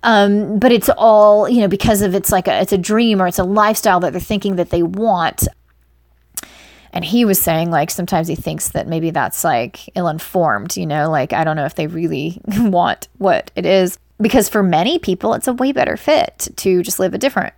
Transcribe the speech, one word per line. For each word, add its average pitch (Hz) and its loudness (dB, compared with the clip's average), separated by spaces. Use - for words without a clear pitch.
um, 208 2
but 240 6
it's 240 2
all, 214 6
you 240 2
know, 202 2
because 196 0
of, 190 0
it's - -2
like 185 0
a, 143 0
it's 185 0
a 196 2
dream 214 0
or 180 2
it's 180 -4
a 190 0
lifestyle 208 2
that 170 -2
they're 175 -6
thinking 196 -4
that 175 -2
they 170 0
want. 180 -2
And 170 -6
he 233 2
was 196 2
saying, 165 -2
like, 156 0
sometimes 175 -4
he 170 -4
thinks 156 -8
that - -6
maybe 165 -4
that's, 120 -4
like, 123 -4
ill-informed, 160 -2
you 180 -6
know, 151 -2
like, 139 -2
I 160 0
don't 156 -2
know 147 -4
if 147 -8
they 156 -4
really 165 -6
<laughs> - -10
want 180 0
what 190 0
it 180 -6
is. 185 2
Because 226 2
for 208 0
many 190 2
people, 214 -2
it's - -4
a 254 -2
way 254 -2
better - -2
fit - -2
to 180 0
just - -6
live 185 0
a 190 -6
different 226 -4